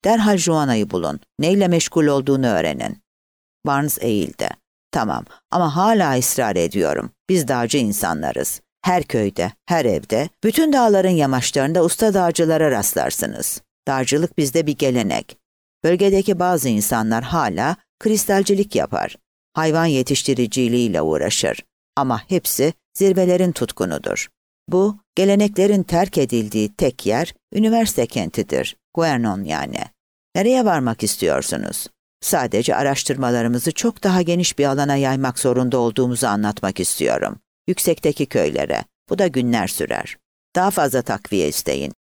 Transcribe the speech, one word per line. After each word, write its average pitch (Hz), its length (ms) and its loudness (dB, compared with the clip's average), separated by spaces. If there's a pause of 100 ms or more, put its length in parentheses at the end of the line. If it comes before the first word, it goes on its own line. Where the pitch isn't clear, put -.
Derhal 214 320 4
Juana'yı 139 520 0
bulun. 80 300 -4 (200)
Neyle 185 280 2
meşgul 170 380 2
olduğunu 135 420 2
öğrenin." 76 500 -2 (680)
Barnes 143 360 0
eğildi. 92 480 -2 (420)
"Tamam 98 340 -4 (260)
ama 165 240 0
hala 185 420 2
ısrar 120 380 -2
ediyorum. 82 560 0 (180)
Biz 165 180 2
dağcı 120 300 0
insanlarız. 82 840 -4 (200)
Her 180 220 2
köyde, 98 480 -2 (140)
her 160 200 0
evde, 110 440 0 (140)
bütün 285 300 2
dağların 202 360 4
yamaçlarında 143 760 2
usta 196 300 2
dağcılara 160 580 2
rastlarsınız. - 920 -4 (260)
Dağcılık 139 500 -2
bizde 151 300 0
bir 143 100 -2
gelenek. 110 600 -2 (460)
Bölgedeki 196 560 2
bazı 175 300 2
insanlar 110 540 0
hala 131 520 -2 (240)
kristalcilik 202 760 0
yapar. - 400 -2 (380)
Hayvan 160 320 2
yetiştiriciliğiyle 123 1160 0
uğraşır. 78 640 -2 (320)
Ama 131 340 -2
hepsi 165 440 0 (200)
zirvelerin 185 580 2
tutkunudur. - 760 -4 (400)
Bu, 196 300 2 (180)
geleneklerin 202 680 2
terk 175 340 0
edildiği 110 560 0
tek - 320 -2
yer, 117 280 0 (200)
üniversite 220 540 2
kentidir. 82 680 -4 (160)
Guernon 117 500 0
yani. 73 360 -6 (560)
Nereye 240 300 2
varmak 131 380 0
istiyorsunuz?" 69 840 -2 (340)
"Sadece 127 540 0
araştırmalarımızı 127 960 0
çok - 320 -4
daha 185 180 2
geniş 170 380 0
bir 143 60 4
alana 139 300 0
yaymak 135 440 0
zorunda 127 380 2
olduğumuzu 123 500 0
anlatmak 104 520 -2
istiyorum. - 600 -2 (280)
Yüksekteki 156 580 0
köylere. 73 600 -2 (240)
Bu 185 100 -2
da 190 80 2
günler 120 400 0
sürer. - 500 -6 (380)
Daha 185 160 2
fazla 135 300 0
takviye 95 460 -2
isteyin. 71 460 -4 (120)